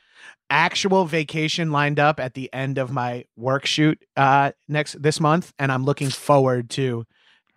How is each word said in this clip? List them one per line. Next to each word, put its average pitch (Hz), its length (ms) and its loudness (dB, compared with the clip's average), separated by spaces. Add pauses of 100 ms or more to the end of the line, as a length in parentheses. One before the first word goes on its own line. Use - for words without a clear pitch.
(500)
actual 180 540 2
vacation 160 680 -2
lined 147 300 0
up 151 180 4
at 127 160 -6
the 131 180 -10
end 135 260 -4
of 131 120 -4
my 123 360 -6 (100)
work 131 280 -2
shoot, 151 320 2 (200)
uh, 139 340 4 (160)
next, 147 340 -4
this 151 200 -2
month, 160 360 2
and 139 140 -2
I'm 131 140 -2
looking 143 240 -2
forward 131 600 2
to 123 360 -4 (500)